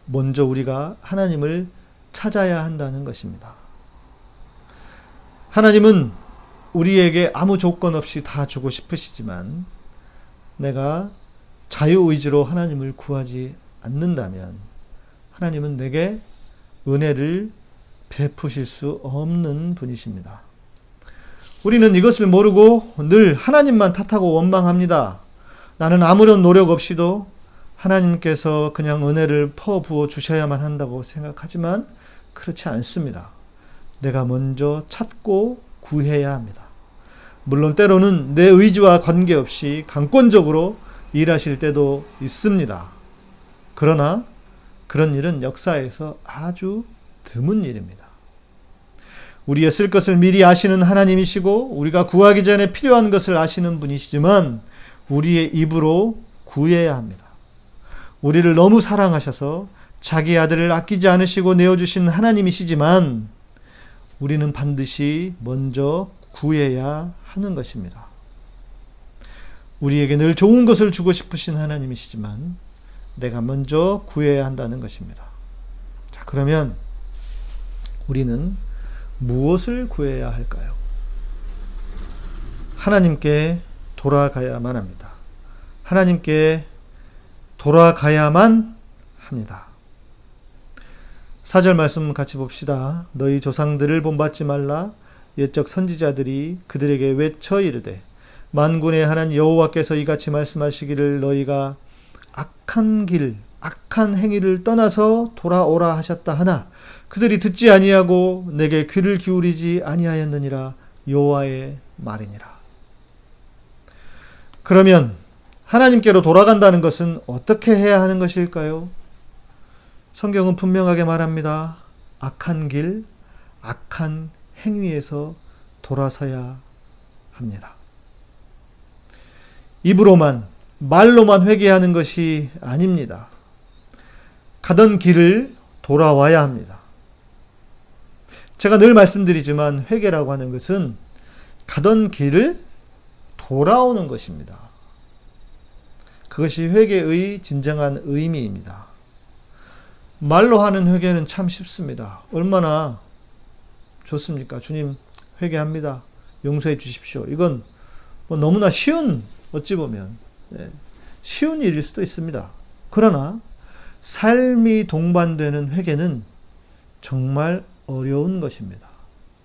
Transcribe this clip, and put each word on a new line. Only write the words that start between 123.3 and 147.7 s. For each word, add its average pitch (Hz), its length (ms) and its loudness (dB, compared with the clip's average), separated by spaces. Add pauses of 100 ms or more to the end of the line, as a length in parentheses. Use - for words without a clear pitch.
악한 156 680 -10 (300)
행위에서 160 760 -6 (460)
돌아서야 131 800 -8 (720)
합니다. 104 440 -14 (2000)
입으로만, 170 640 6 (340)
말로만 202 680 6
회개하는 190 460 4
것이 160 560 -2 (100)
아닙니다. 139 680 -4 (1300)
가던 202 380 6
길을 175 560 4 (260)
돌아와야 151 600 4
합니다. 120 380 -6 (1800)
제가 208 200 2
늘 220 160 10
말씀드리지만, 151 960 2
회개라고 175 420 0
하는 127 200 -8
것은 127 460 -6 (680)
가던 214 460 2
길을 180 500 0 (760)
돌아오는 196 680 0
것입니다. 85 520 -14 (1700)
그것이 160 360 -4
회개의 190 760 0
진정한 143 640 -4